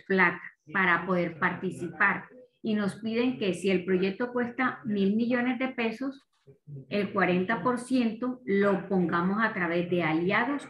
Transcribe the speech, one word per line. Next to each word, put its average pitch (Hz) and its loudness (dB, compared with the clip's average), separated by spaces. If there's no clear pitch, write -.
plata, 180 2
para 175 2
poder 175 0
participar. 175 -2
Y 214 -2
nos 202 -2
piden 240 -2
que 190 0
si 196 0
el 180 2
proyecto 196 0
cuesta 247 -2
mil 202 2
millones 240 0
de 254 -2
pesos, 247 -6
el 202 -2
cuarenta 185 2
por 247 0
ciento 247 -2
lo 196 2
pongamos 180 2
a 214 2
través 175 0
de 175 2
aliados 202 0